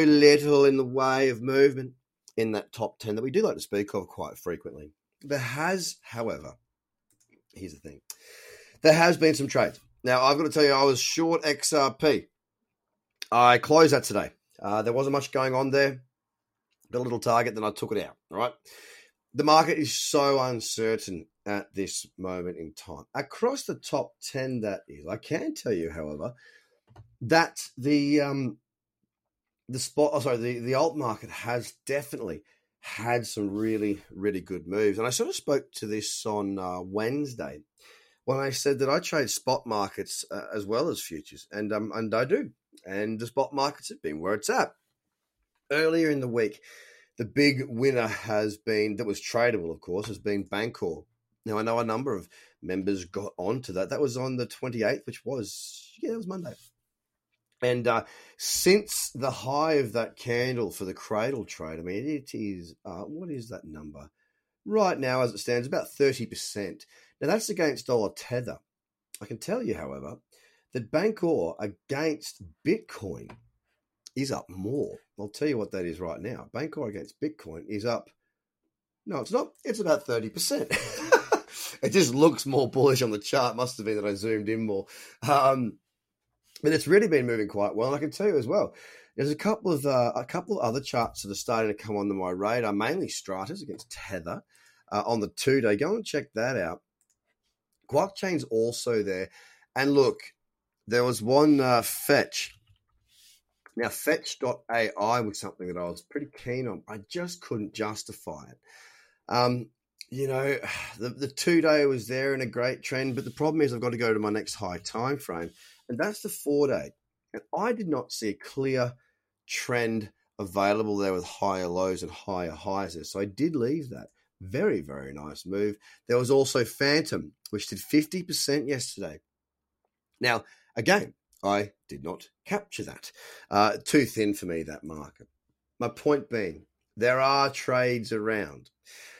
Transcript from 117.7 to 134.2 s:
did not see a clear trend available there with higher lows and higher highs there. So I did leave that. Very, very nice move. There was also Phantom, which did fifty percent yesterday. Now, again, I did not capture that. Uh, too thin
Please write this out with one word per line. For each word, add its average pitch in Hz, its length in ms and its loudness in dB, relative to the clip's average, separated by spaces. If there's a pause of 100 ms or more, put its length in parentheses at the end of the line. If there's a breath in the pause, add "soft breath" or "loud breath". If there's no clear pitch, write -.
did 214 160 -6
not 127 220 -4
see 110 200 -4
a 101 40 -4
clear 131 600 -4 (520)
trend 113 640 -2 (280)
available 101 580 2
there 98 160 2
with 90 120 -2
higher 95 420 -2
lows 92 360 -2
and 87 80 -10
higher 90 400 -6
highs 95 440 -6
there. 78 100 -12
So - 160 -8
I 101 60 -2
did 135 280 -2
leave 135 360 -2
that. 120 180 -16 (320)
Very, 120 400 0
very 69 320 -10
nice 73 320 -14
move. 101 320 -2 (300 soft breath)
There 120 100 2
was 123 140 2
also 135 340 4
Phantom, 139 680 0 (180)
which 104 160 -4
did 95 140 -10
fifty 151 420 2
percent 147 460 -2
yesterday. 101 520 -6 (1000)
Now, 117 240 0 (320 soft breath)
again, 175 380 2 (280)
I 101 300 0 (160)
did 69 160 -14
not 85 240 -10 (180)
capture - 380 -6
that. - 260 -16 (400 loud breath)
Uh, 104 340 4
too 147 200 4
thin 107 300 0